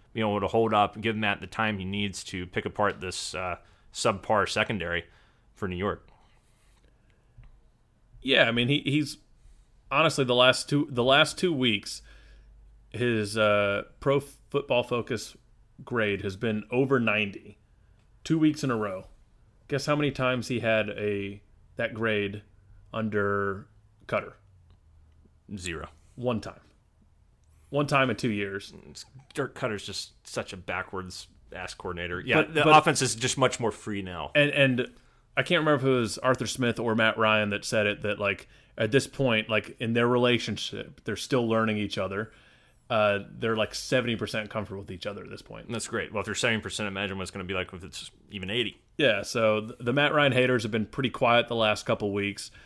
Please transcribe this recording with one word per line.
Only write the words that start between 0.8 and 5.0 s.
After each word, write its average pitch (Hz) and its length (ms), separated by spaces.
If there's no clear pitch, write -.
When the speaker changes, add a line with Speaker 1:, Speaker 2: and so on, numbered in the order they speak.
Speaker 1:
give 110 160
Matt 104 260
the 92 60
time 107 300
he 92 80
needs 101 400
to 90 220
pick 110 180
apart 101 340
this, - 360
uh, 90 220
subpar 101 560
secondary 87 560